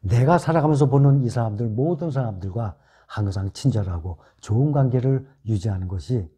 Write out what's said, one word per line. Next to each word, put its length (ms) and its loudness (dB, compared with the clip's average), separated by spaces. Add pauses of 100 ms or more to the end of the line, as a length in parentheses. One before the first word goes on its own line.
내가 380 2
살아가면서 480 2
보는 360 4
이 60 0
사람들, 400 -2
모든 420 -2
사람들과 680 -6 (300)
항상 460 -4
친절하고 640 -2 (220)
좋은 320 0
관계를 560 0 (160)
유지하는 440 -2
것이 500 -4